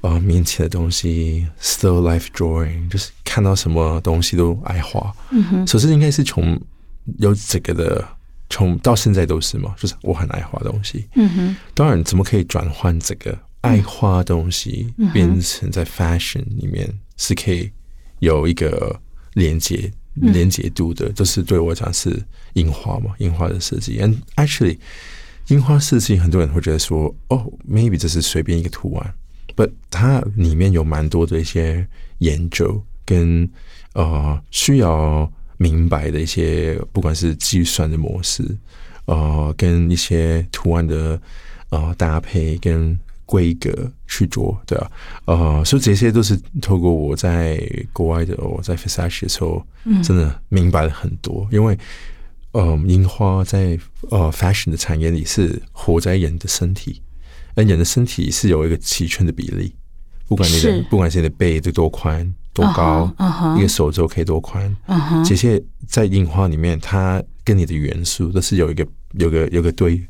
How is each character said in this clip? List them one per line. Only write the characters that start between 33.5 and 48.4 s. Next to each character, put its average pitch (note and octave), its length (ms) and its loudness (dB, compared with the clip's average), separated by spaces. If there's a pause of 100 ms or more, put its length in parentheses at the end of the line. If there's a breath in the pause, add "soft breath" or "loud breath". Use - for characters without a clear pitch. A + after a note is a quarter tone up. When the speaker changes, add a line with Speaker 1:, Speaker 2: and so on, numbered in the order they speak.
Speaker 1:
呃， D2 460 0 (100)
需 - 280 2
要 D#2 520 2 (260 soft breath)
明 E2 320 4
白 D#2 220 0
的 D#2 100 -2
一 D#2+ 60 -2
些， D#2+ 520 0 (140)
不 G2+ 80 0
管 D#2+ 140 0
是 E2 220 0
计 F2 280 0
算 D#2+ 260 0
的 D#2+ 60 -2
模 E2+ 260 -2
式， - 220 -4 (640 soft breath)
呃， D2+ 500 2
跟 E2+ 340 4
一 F2 60 4
些 E2 560 0
图 - 200 0
案 E2 140 2
的， D#2 320 -2 (520 soft breath)
呃， D#2+ 260 -2
搭 D#2+ 240 0
配 D#2+ 380 -2
跟 E2 400 0 (260)
规 F2 300 2
格 - 360 -4 (160)
去 - 200 0
做， - 400 -2
对 - 120 -2
啊。 - 120 -4 (340 loud breath)
呃， D#2+ 400 4
所 C#3 140 4
以 C3+ 40 2
这 G#2 120 4
些 A2 180 4
都 A2+ 100 4
是 G2+ 160 2 (220)
透 G2 180 2
过 F2 140 2
我 D2+ 240 0
在 E2+ 420 0 (340)
国 E2 160 0
外 E2 160 0
的， F2 140 -4
我 - 240 -6